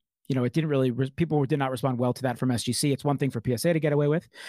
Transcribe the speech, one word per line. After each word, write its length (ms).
you 80
know, 100
it 100
didn't 160
really, 200
re-, 260
people 280
did 140
not 120
respond 280
well 160
to 80
that 160
from 120
S 120
G 100
C. 200
It's 120
one 140
thing 120
for 120
P 100
S 140
A 80
to 60
get 120
away 160
with, 180